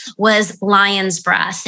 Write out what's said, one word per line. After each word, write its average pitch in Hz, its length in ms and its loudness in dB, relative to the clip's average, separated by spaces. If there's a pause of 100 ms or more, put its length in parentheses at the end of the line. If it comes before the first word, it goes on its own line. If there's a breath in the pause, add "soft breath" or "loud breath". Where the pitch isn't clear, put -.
(180 loud breath)
was 214 420 2
lion's 196 600 0
breath. 185 480 -4